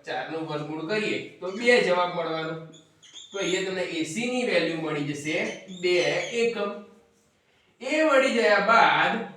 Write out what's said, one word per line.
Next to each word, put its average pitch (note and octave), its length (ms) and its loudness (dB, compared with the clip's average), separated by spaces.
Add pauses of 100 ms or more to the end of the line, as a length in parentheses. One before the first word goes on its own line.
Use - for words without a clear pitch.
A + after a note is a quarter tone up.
ચાર D#3 240 -6
નું D#3+ 200 -6
વર્ગમૂળ D#3 400 -6
કરીએ G#3+ 280 -2 (220)
તો F3+ 60 -8 (100)
બે A#3+ 300 6
જવાબ F3 280 2
મળવાનો. D#3+ 400 -4 (760)
તો G3 80 -8
અહીંયા F#3 300 -2
તમને F#3 160 -4 (140)
એ D#3 140 -2
સી A#3 180 -4
ની B3 200 -2
વેલ્યુ E3 320 0
મળી D3 260 -4
જશે D3 280 -4 (460)
બે F3+ 140 2 (460)
એકમ. G#3 280 0 (1080)
એ D4+ 240 0
મળી C4 320 4
ગયા G#3 340 4
બાદ - 420 6 (240)